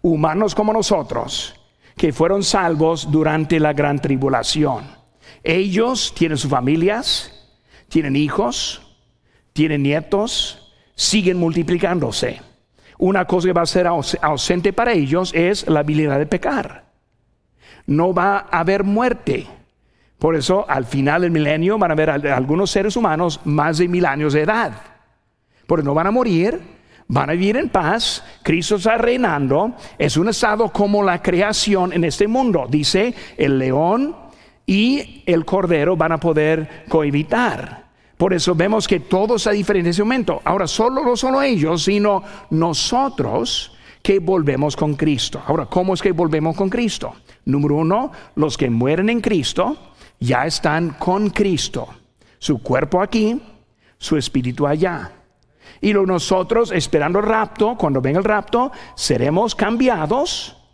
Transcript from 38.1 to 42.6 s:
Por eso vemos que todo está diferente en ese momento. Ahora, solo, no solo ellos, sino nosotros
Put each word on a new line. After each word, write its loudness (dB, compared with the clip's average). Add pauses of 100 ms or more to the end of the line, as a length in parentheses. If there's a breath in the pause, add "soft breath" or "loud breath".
Por 2
eso 0
vemos 0
que 2
todo 0
está 0
diferente 2
en 2
ese 0
momento. 0
Ahora, 0
solo, 0
no 2
solo 0
ellos, 0
sino 2 (300 loud breath)
nosotros -2 (280 loud breath)